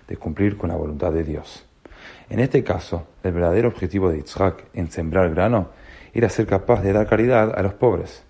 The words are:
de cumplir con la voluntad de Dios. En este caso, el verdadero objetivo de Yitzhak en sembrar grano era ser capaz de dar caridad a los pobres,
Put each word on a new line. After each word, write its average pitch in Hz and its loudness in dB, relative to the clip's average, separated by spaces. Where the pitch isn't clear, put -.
de - -8
cumplir 98 -2
con 85 -4
la 87 -4
voluntad 78 -2
de 82 0
Dios. - -10
En 104 -2
este 135 2
caso, 87 -4
el 92 -2
verdadero 87 2
objetivo 95 -2
de 80 0
Yitzhak - -4
en 82 -6
sembrar 87 0
grano 98 2
era 113 2
ser 110 0
capaz 98 2
de 98 2
dar 104 4
caridad 110 4
a 95 -2
los 95 -2
pobres, 92 0